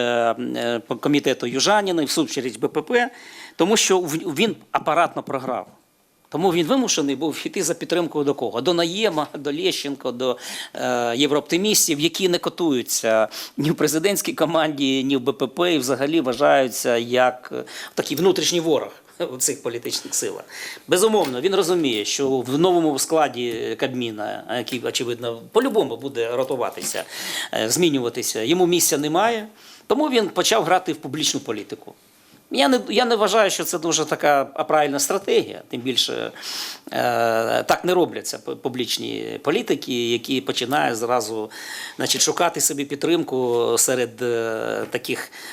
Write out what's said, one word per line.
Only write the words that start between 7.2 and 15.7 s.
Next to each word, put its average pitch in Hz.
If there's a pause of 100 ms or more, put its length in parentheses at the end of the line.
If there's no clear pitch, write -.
йти 180
за 165
підтримкою 160
до 143
кого? 113
До 170
Наєма, 170
до 143
Лещенко, 147
до, 123 (380)
е, 120
єврооптимістів, 147
які 170
не 175
котуються 120 (280)
ні 147
в 156
президентській 160
команді, 156
ні 139
в 131
Б 127
П 135
П, 170